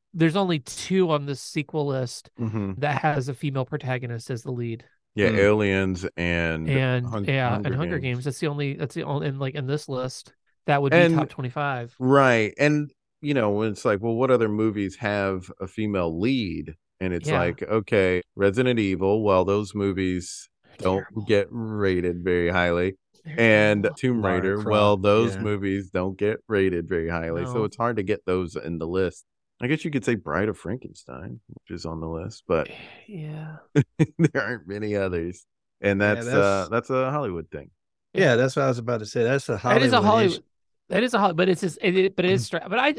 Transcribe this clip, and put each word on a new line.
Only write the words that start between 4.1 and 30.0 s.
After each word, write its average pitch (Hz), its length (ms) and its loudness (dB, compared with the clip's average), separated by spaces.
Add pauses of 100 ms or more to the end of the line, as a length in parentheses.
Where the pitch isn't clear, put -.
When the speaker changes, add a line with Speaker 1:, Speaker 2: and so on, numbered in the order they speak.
Speaker 1:
as 117 120 -6
the 131 80 -10
lead. 117 340 -8 (300)
Speaker 2:
Yeah, 101 140 4
Speaker 3:
Hmm. 110 100 2
Speaker 2:
Aliens 95 680 4 (120)
and 85 520 0
Speaker 1:
And, 127 380 0
Speaker 2:
Hun-, 107 180 -4
Speaker 1:
yeah, 135 240 0
Speaker 2:
Hunger 143 180 -2
Speaker 1:
and 127 80 -2
Hunger 165 240 -4
Speaker 2:
Games. 123 180 -4
Speaker 1:
Games. 127 80 -10
That's 139 140 -6
the 165 80 -2
only, 143 280 -4
that's 165 200 -8
the 165 80 -6
only, 147 240 -4
and, 139 120 -6
like, 135 160 -6
in 135 120 -6
this 147 220 -4
list, 127 440 -8 (320)
that 143 160 2
would 139 100 2
be 165 60 6
Speaker 2:
And 170 180 6
Speaker 1:
top 151 140 0
twenty-five. 127 680 -6
Speaker 2:
Right. 127 580 6
And, 147 340 0 (300)
you 147 120 -2
know, 110 180 2
when 107 200 0
it's - 140 -10
like, 104 160 2
"Well, 117 140 -2
what 127 160 0
other 117 180 4
movies 104 480 -2
have 98 520 -2 (120)
a 95 60 -8
female 92 520 -2
lead?" 90 560 -2 (240)
And 92 140 -2
it's 87 160 -4
Speaker 1:
Yeah. 151 100 0
Speaker 2:
like, 87 240 -2
okay, 95 580 2 (140)
Resident 113 440 2
Evil, 98 440 0
well, 92 220 4
those 101 300 0
movies 92 760 -2 (300)
don't 95 240 0
Speaker 1:
Terrible. 110 220 -10
Speaker 2:
get 101 260 4
rated 95 720 -2
very 87 260 2
highly. 87 480 0 (280)
Speaker 1:
They're 156 140 -6
Speaker 2:
And 107 440 6
Speaker 1:
terrible. - 140 -2
Speaker 2:
Tomb 123 240 0
Speaker 3:
Lara 92 140 2
Speaker 2:
Raider, 95 200 0
Speaker 3:
Croft, 107 140 -4
Speaker 2:
well, 104 280 4
those 101 380 4
Speaker 3:
yeah. 98 60 -8
Speaker 2:
movies 98 480 -2
don't 92 280 -4
get 104 200 0 (100)
rated 92 400 0
very 82 220 -2
highly. 85 360 -4
So - 100 -6
Speaker 1:
No. 113 100 0
Speaker 2:
it's - 120 -8
hard 117 200 -2
to 101 60 -2
get 101 220 -4
those 92 300 -2
in 82 220 -6
the 80 100 -6
list. 90 380 -4 (360)
I 123 60 -4
guess 151 180 -2
you 156 60 -6
could 131 140 -4